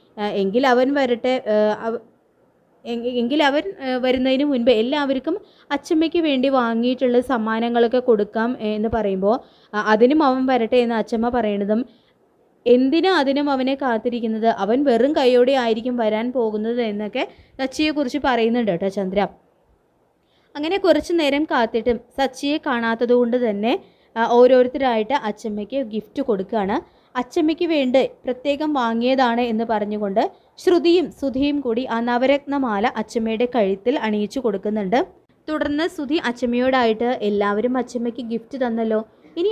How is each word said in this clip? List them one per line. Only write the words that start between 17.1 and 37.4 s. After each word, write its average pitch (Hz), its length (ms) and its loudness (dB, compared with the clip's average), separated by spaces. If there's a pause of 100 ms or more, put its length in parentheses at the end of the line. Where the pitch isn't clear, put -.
സച്ചിയെക്കുറിച്ച് 277 680 -2
പറയുന്നുണ്ട് 233 480 2
കേട്ടോ 180 180 -2
ചന്ദ്ര. 190 320 -2 (1300)
അങ്ങനെ 320 220 -2
കുറച്ച് 339 360 2
നേരം 294 300 2
കാത്തിട്ടും 233 560 -2 (140)
സച്ചിയെ 277 440 -2
കാണാത്തത് 233 560 -2
കൊണ്ട് 247 240 2
തന്നെ, 220 340 0 (440)
ആ, 226 100 -2
ഓരോരുത്തരായിട്ട് 247 880 4 (100)
അച്ചമ്മയ്ക്ക് 208 600 -6
ഗിഫ്റ്റ് 214 380 -8
കൊടുക്കുകയാണ്. 202 540 -2 (400)
അച്ചമ്മയ്ക്ക് 302 500 -2
വേണ്ടി 262 380 2 (160)
പ്രത്യേകം 285 540 -4
വാങ്ങിയതാണ് 240 680 0
എന്ന് 233 220 -2
പറഞ്ഞുകൊണ്ട് 208 580 -2 (360)
ശ്രുതിയും 339 540 2
സുധിയും 277 500 -2
കൂടി 247 240 -2
ആ 226 140 -4
നവരത്നമാല 254 960 0
അച്ചമ്മയുടെ 220 600 -2
കഴുത്തിൽ 208 440 0
അണിയിച്ചു 208 400 -2
കൊടുക്കുന്നുണ്ട്. 208 600 -2 (480)
തുടർന്ന് 302 400 -2
സുധി 302 380 -4
അച്ചമ്മയോടായിട്ട്, 240 840 0 (120)
"എല്ലാവരും 208 560 0